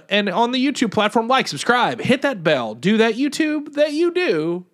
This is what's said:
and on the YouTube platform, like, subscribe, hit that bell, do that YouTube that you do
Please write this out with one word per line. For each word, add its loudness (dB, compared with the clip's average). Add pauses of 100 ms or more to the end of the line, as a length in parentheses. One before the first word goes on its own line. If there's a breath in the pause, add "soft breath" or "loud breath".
and 0
on 0
the 0
YouTube 0
platform, 0
like, 2
subscribe, 0
hit 0
that -2
bell, 0
do 0
that 4
YouTube -2
that 0
you 0
do -2